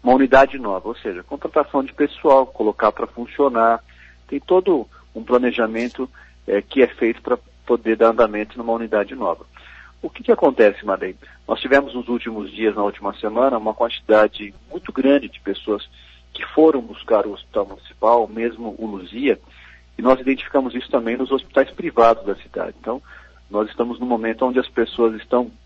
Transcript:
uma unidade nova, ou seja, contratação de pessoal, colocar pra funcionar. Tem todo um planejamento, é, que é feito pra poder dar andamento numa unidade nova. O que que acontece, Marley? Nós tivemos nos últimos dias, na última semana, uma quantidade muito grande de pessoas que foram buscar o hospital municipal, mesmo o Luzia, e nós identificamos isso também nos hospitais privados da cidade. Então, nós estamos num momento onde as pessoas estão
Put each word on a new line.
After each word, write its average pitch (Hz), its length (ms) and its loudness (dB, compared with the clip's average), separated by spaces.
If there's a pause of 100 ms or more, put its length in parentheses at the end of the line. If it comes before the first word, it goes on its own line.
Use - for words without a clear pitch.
uma 123 100 4
unidade 135 460 6
nova, 98 300 -6
ou 120 80 -8
seja, 92 260 -10
contratação 143 600 -4
de 135 120 -10
pessoal, 139 520 2
colocar 107 460 0
pra - 140 -8
funcionar. 117 760 0 (440)
Tem 143 140 -8
todo 185 460 0 (280)
um 113 80 -12
planejamento, 120 880 -2 (360)
é, 101 140 0
que - 220 0
é 117 60 6
feito - 340 -4
pra 123 160 -2 (260)
poder 113 320 0
dar 113 140 6
andamento 107 480 -2
numa 117 140 -4
unidade 110 420 -2
nova. 98 320 -6 (560)
O - 80 -8
que - 120 -18
que 240 100 2
acontece, 120 520 2
Marley? 95 320 -4 (300)
Nós 113 140 -4
tivemos 135 340 0
nos 123 140 -8
últimos 110 440 -6
dias, 107 220 0
na 104 80 -4
última 101 360 -4
semana, 120 380 0
uma 107 160 -4
quantidade 107 800 0 (180)
muito - 220 -12
grande 135 360 2
de - 120 -20
pessoas - 480 -6 (460)
que - 100 -12 (100)
foram 151 280 6
buscar 107 440 -2
o 104 60 -8
hospital 98 340 -6
municipal, 107 640 0
mesmo 113 500 -6
o 113 80 -10
Luzia, 104 540 -4 (560)
e - 60 -10
nós 131 180 4
identificamos 131 540 -2
isso 123 160 -10
também 117 260 -2
nos 131 160 -4
hospitais - 380 0
privados 117 560 2
da 98 100 -4
cidade. - 420 -10
Então, - 220 -8 (500)
nós 104 200 -2
estamos 117 280 -6
num 123 80 -6
momento 113 380 -2
onde 127 160 0
as - 80 -6
pessoas 113 500 -2
estão 120 320 -2 (160)